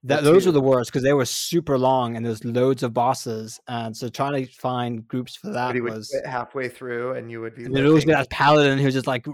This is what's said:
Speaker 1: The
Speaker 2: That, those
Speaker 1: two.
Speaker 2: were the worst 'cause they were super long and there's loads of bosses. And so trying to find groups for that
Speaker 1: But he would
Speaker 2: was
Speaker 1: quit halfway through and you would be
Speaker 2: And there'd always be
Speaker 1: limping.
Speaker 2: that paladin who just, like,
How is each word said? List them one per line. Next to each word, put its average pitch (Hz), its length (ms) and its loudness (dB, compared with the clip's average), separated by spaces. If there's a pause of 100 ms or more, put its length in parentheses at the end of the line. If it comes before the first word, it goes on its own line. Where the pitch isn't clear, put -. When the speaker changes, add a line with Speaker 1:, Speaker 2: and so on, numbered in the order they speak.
Speaker 1:
The 139 80 2
Speaker 2:
That, 147 60 0
those 175 220 6
Speaker 1:
two. - 20 4
Speaker 2:
were 175 60 4
the 143 80 4
worst 131 320 2
'cause 131 100 0
they 135 100 4
were 135 120 2
super 165 520 -2
long 127 400 2
and 117 80 -6
there's 113 200 -6
loads 127 380 2
of 120 100 -4
bosses. 117 760 -2
And 113 300 -6
so 123 120 -8
trying 139 360 -4
to 123 80 -18
find 120 540 -6
groups 127 280 -8
for - 160 -14
that 123 180 -4
Speaker 1:
But 123 60 -4
he 123 60 -2
would 117 140 -6
Speaker 2:
was 110 140 -12
Speaker 1:
quit - 160 -6
halfway 127 440 -8
through 123 460 -8
and 117 160 -12
you 113 100 -12
would 113 140 -12
be 120 100 -16
Speaker 2:
And 127 100 -4
there'd 135 120 4
always 151 180 6
be 160 60 4
Speaker 1:
limping. - 20 4
Speaker 2:
that 139 160 0
paladin 143 500 4
who 139 120 2
just, 131 160 -2
like, 127 260 -4